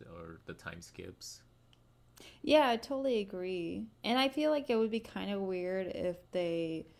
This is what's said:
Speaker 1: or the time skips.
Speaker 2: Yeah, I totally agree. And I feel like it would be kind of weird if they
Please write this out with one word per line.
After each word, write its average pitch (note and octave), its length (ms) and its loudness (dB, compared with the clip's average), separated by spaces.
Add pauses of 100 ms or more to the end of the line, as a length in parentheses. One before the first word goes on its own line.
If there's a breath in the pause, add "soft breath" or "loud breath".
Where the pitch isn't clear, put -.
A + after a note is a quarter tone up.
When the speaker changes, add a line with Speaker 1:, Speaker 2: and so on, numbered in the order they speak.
(120)
Speaker 1:
or E2 340 -14
the E2 80 -10
time E2+ 280 -12
skips. - 600 -14 (1000 loud breath)
Speaker 2:
Yeah, C#4+ 280 8
I A#3 80 4
totally C4+ 420 0
agree. F#3 680 -4 (160)
And A#3+ 160 2
I C4+ 100 4
feel D4+ 220 2
like C#4+ 180 0
it A#3 60 4
would A3+ 160 4
be A3+ 80 0
kind G3 320 -6
of G3 100 0
weird F#3 460 -2
if F3 300 -2 (140)
they E3 540 0 (140 loud breath)